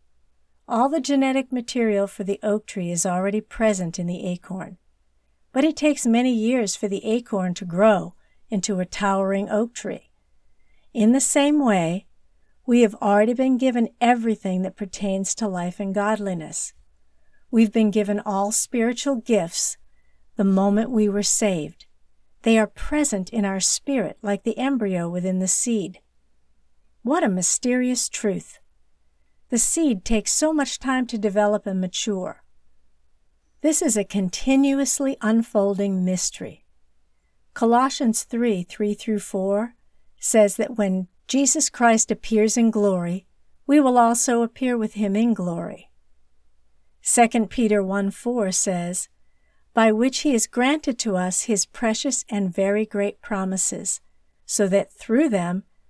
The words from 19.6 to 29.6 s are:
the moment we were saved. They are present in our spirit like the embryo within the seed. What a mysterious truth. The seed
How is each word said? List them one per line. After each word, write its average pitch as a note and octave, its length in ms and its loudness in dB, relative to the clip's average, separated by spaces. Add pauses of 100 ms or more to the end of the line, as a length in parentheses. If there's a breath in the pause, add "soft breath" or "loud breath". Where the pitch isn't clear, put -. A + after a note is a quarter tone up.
the G3+ 80 2
moment G3+ 460 2
we G#3+ 180 2
were G3+ 140 0
saved. F3 640 -2 (560)
They A3+ 140 6
are G#3+ 100 4
present C#4 640 -2
in A3 120 0
our F#3+ 160 -2
spirit - 640 -2
like G3+ 220 -4
the A3+ 140 -4
embryo G#3 520 -2
within F3+ 300 -2
the F#3 80 -2
seed. F#3+ 520 -2 (1000)
What D#4 220 0
a B3 60 2
mysterious B3 760 0
truth. - 520 -6 (880)
The A#3+ 80 0
seed B3 480 0